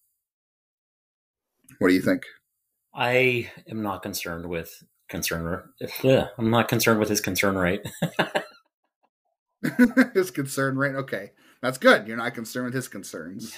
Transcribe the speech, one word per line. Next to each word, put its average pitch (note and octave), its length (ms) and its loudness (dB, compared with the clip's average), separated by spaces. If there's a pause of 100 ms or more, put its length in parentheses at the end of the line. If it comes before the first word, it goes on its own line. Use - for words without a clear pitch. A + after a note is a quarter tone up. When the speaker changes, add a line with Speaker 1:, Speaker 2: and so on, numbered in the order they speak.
(1800)
Speaker 1:
What F#2 100 2
do F#2 60 6
you F#2 80 2
think? F#2+ 220 0 (720)
Speaker 2:
I B2 560 2 (200)
am A2 120 -6
not G2 200 -4
concerned F2 480 -8
with - 340 -8 (240)
concern. E2 540 -4 (420)
Ugh, C3 320 6
I'm A2+ 140 2
not A#2 180 4
concerned A2+ 320 4
with G#2 80 2
his G#2 140 0
concern F#2+ 340 0
rate. F#2 240 2 (220)
<laughs> - 200 -2 (1400)
Speaker 1:
<laughs> B3 520 4
His F#3 180 2
concern C3+ 440 -2
rate? C3+ 200 -2
Okay. A#2 340 -8 (320)
That's B2+ 160 -2
good. F3 300 6
You're A2+ 80 -8
not A#2+ 180 -4
concerned B2+ 320 -6
with B2 80 -6
his B2+ 140 -6
concerns. F#2+ 680 -14